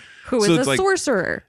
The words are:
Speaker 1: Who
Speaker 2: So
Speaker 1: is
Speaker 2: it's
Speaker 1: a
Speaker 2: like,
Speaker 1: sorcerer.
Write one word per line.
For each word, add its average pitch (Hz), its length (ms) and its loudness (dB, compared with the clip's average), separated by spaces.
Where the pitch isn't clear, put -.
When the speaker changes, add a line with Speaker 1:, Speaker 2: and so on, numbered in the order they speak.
Speaker 1:
Who 247 140 0
Speaker 2:
So 185 120 4
Speaker 1:
is 165 80 4
Speaker 2:
it's 269 60 -2
Speaker 1:
a 139 40 0
Speaker 2:
like, - 80 2
Speaker 1:
sorcerer. 330 720 -2